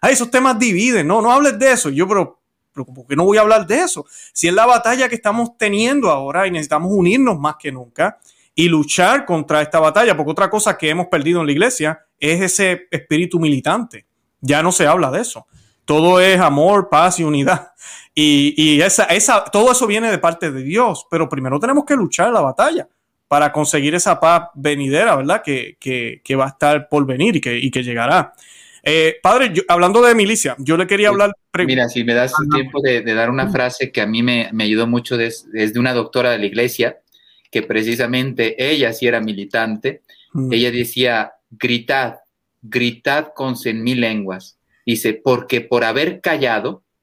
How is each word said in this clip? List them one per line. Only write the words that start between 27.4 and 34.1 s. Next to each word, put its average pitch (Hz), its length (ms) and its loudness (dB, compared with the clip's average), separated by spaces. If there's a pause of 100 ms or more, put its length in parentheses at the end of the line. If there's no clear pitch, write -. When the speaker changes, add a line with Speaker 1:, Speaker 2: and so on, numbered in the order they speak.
Speaker 1:
que, 120 160 -4
y 127 140 -2
que 127 120 -4
llegará. 123 520 -2 (480)
Eh, 160 400 2
padre, 233 320 2
yo, 170 140 0
hablando 180 340 4
de 240 120 6
milicia, 202 440 0
yo 143 180 0
le 180 100 0
quería 208 220 2
Speaker 2:
Sí. 208 60 4
Speaker 1:
hablar 202 180 2 (180)
pre- 175 140 -2
Speaker 2:
Mira, 127 240 0
si 120 160 -6
me 120 100 0
das 127 240 0
el 147 100 -2
Speaker 1:
Ajá. 147 80 0
Speaker 2:
tiempo 135 260 -4
de, 123 180 0
de 110 140 -4
dar 113 160 0
una 131 140 -2
Speaker 1:
Ujú. 208 80 -4
Speaker 2:
frase 123 380 -4
que 110 120 -4
a 101 40 -2
mí 113 160 -2